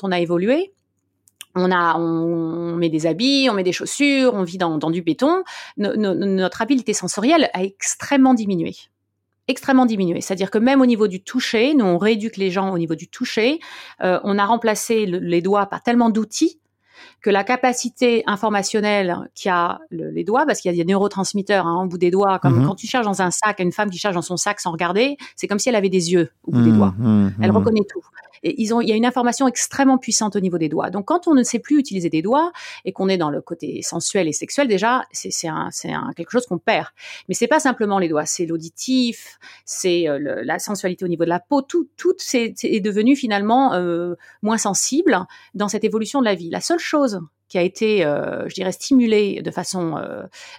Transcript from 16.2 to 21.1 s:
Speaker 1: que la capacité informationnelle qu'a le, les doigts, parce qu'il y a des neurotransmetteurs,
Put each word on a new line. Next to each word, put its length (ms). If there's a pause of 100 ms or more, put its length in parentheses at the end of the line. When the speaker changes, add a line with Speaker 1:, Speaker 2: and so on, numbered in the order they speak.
Speaker 1:
que 80
la 120
capacité 840
informationnelle 1080
qu'a 460 (100)
le, 200
les 140
doigts, 220
parce 140
qu'il 100
y 40
a 20
des 120
neurotransmetteurs, 800